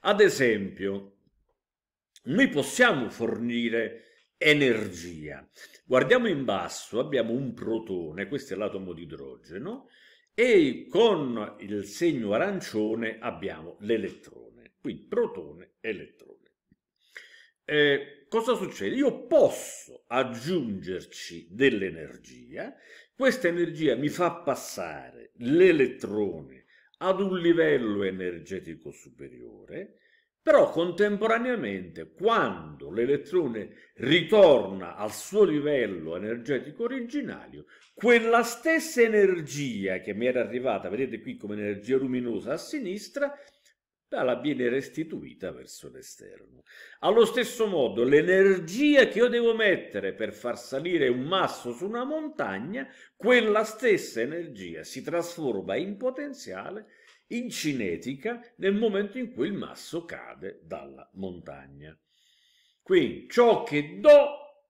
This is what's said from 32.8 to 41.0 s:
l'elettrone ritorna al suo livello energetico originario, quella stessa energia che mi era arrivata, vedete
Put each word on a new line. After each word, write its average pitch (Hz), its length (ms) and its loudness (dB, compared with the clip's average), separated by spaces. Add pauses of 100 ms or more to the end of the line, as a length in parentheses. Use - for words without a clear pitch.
l'elettrone 120 1080 -2
ritorna 127 1000 4
al 104 180 -6
suo 208 300 2
livello 127 720 0
energetico 120 720 -6
originario, 240 800 -10 (280)
quella 233 480 4
stessa 320 600 0
energia 143 1000 2
che 104 160 -6
mi 110 100 -2
era 123 160 2
arrivata, 110 480 -4
vedete 113 320 -6